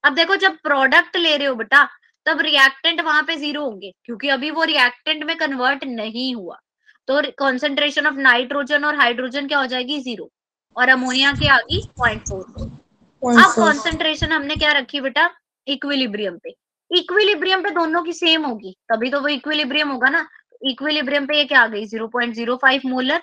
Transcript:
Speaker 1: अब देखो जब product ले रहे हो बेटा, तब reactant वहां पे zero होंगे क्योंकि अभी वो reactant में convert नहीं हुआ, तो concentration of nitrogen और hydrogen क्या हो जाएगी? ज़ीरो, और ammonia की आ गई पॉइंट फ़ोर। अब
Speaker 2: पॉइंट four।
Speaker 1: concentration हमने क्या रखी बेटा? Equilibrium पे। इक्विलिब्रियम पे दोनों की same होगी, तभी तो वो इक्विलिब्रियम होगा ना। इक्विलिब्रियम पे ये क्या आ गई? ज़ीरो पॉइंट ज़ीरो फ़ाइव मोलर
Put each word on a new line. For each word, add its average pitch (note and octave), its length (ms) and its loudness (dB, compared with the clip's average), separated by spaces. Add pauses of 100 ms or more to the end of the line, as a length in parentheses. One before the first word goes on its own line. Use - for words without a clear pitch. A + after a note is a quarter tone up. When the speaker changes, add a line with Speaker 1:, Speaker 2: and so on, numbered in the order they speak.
Speaker 1:
अब C#4 120 2
देखो E4+ 200 4
जब F#4+ 220 2
product C#4+ 600 2
ले D#4+ 200 2
रहे C#4+ 100 -2
हो C4 80 -2
बेटा, B3+ 340 4 (360)
तब D#4 160 0
reactant D4+ 600 2
वहां D#4 220 2
पे E4 120 -4
zero D4 280 -6
होंगे G3 300 -10 (120)
क्योंकि A#3+ 240 -6
अभी C#4 220 0
वो D#4+ 120 0
reactant D4+ 600 0
में E4 140 -4
convert C4+ 460 -2
नहीं A#3+ 520 -6
हुआ, F#3 240 -14 (480)
तो C#4 140 2
concentration C#4+ 840 0
of C#4 120 -2
nitrogen C#4 680 2
और D4 100 0
hydrogen B3+ 520 0
क्या C#4+ 120 0
हो C4 60 0
जाएगी? B3+ 340 -6
ज़ीरो, A#3+ 320 -10 (440)
और B3 140 2
ammonia C4 420 2
की D4 160 -2
आ C4+ 100 6
गई D#4+ 240 -2 (160)
पॉइंट A3+ 240 -2
फ़ोर। G3 180 -8
अब - 380 -12 (440)
Speaker 2:
पॉइंट A#3+ 200 6
four। F4+ 240 6
Speaker 1:
concentration D#4 680 -2
हमने D4 240 -2
क्या D4+ 160 2
रखी C#4+ 300 -2
बेटा? D4 280 2 (380)
Equilibrium B3+ 680 -4
पे। - 180 -16 (360)
इक्विलिब्रियम F#4 720 2
पे G4+ 60 -2
दोनों E4 340 0
की E4+ 100 -6
same D#4+ 320 0
होगी, G3+ 300 -8 (140)
तभी A3+ 200 0
तो C#4 120 -2
वो C#4 60 -4
इक्विलिब्रियम D4 640 -2
होगा C4 200 0
ना। D#4 180 0 (360)
इक्विलिब्रियम C#4+ 600 -2
पे D4+ 120 0
ये D4 80 2
क्या C4+ 160 4
आ A3+ 60 4
गई? G#3+ 180 -6
ज़ीरो A3 220 -8
पॉइंट A#3+ 260 -4
ज़ीरो A#3 220 -4
फ़ाइव C4 300 2
मोलर C4 380 -2